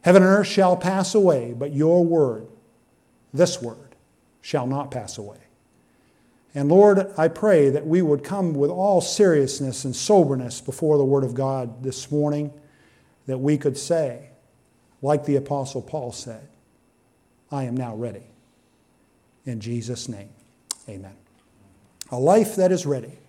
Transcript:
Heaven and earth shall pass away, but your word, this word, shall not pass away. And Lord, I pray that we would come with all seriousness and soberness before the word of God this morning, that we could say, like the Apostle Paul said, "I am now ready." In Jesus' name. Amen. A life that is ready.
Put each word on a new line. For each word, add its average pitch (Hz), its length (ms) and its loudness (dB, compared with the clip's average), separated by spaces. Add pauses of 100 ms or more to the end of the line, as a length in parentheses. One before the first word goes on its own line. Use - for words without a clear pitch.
Heaven 185 220 8
and 185 80 6
earth 202 160 4
shall 185 280 4
pass 185 380 -2
away, 147 420 2
but 143 160 -8
your 160 320 4
word, 135 440 0 (840)
this 170 300 0
word, 117 320 -14 (480)
shall 135 240 -4
not 135 240 -6
pass 113 300 -12
away. 104 180 -16 (1160)
And 139 120 -2
Lord, 196 480 6
I 156 120 2
pray 165 420 4
that 147 160 -2
we 170 160 2
would 147 220 2
come 185 320 -4
with 143 160 0
all 185 300 0
seriousness 139 840 0
and 127 100 -6
soberness 139 680 2
before 151 360 0
the 139 80 4
word 139 180 2
of 120 120 -6
God 131 480 -6
this - 280 -10
morning, 147 400 -2 (760)
that 131 100 -6
we 143 180 0
could 139 220 -2
say, 156 520 -4 (760)
like 139 220 0
the 143 100 0
Apostle 135 480 -4
Paul 127 280 -10
said, 117 360 -16 (1040)
"I 139 140 -6
am 123 120 -6
now 120 160 -6
ready." 107 320 -10 (1200)
In 117 140 -8
Jesus' 117 500 -8
name. 104 200 -14 (600)
Amen. 98 240 -16 (960)
A 123 60 -6
life 202 380 2
that 185 160 2
is 175 160 -2
ready. 127 420 -6